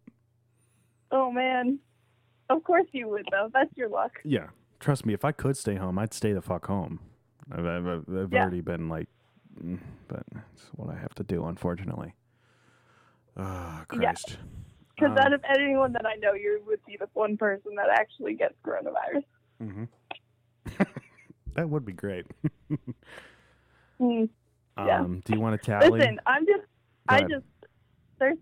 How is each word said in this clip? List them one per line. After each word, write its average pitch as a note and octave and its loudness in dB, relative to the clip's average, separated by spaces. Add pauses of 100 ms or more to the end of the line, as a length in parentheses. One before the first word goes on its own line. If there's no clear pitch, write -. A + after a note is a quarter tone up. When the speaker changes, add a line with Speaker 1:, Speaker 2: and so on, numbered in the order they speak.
(1120)
Speaker 1:
Oh, C4 2
man. B3+ 0 (680)
Of D#4+ 2
course F4 6
you A#3+ -6
would, G#3 -4
though. G#3 0
That's C#4 2
your A#3 -4
luck. - -2 (120)
Speaker 2:
Yeah. A2+ 0 (320)
Trust - 0
me, A2 0
if G2+ -2
I D3 2
could C3+ -2
stay G2+ -2
home, F#2+ -2
I'd G#2+ -2
stay G#2+ 0
the F#2+ -2
fuck - -6
home. F#2+ -4 (520)
I've, E2+ -4
I've, F2 -2 (220)
I've F#2 -4
Speaker 1:
Yeah. G2+ 4
Speaker 2:
already F2 -2
been, E2 -4
like, D#2+ -6 (540)
mm, F#2 -8 (300)
but - -10 (300)
it's - -20 (120)
what - -10
I F2 -10
have - -10
to F#2+ -6
do, F2 -2
unfortunately. F2 -6 (1200)
Ah, F2+ -10
Speaker 1:
Yeah. A#3 -6 (140)
Speaker 2:
Christ. - -10 (600)
Speaker 1:
'Cause D4 6
Speaker 2:
Um, C4+ 4
Speaker 1:
out C#4 8
of C#4+ 2
anyone C4+ 4
that A3+ -2
I A3 -2
know, G#3+ 2
you G#3 0
would G#3+ -2
be G3+ -18
the - -8
one G#3+ 0
person G#3 -2
that G3+ 0
actually G#3+ 0
gets - -2 (100)
coronavirus. - -4 (380)
Speaker 2:
Mm-hmm. G#2+ -10 (840)
<laughs> - -2 (720)
That E3 0
would D3 -2
be G2+ -10
great. F#2 -8 (440)
<laughs> D3 -2 (1200)
Speaker 1:
Mm, A#3 2 (500)
yeah. F#2+ 4
Speaker 2:
Um, F2+ -2
do A2 0
you G#2+ 2
wanna A2 2
tally? A2+ 6
Speaker 1:
Listen, A3+ 2
I'm C#4+ 2
just, G4+ 6
Speaker 2:
Go - -14 (440)
Speaker 1:
I C4 6
Speaker 2:
ahead. D4 4
Speaker 1:
just, C4+ -4 (760)
there's C#4+ 2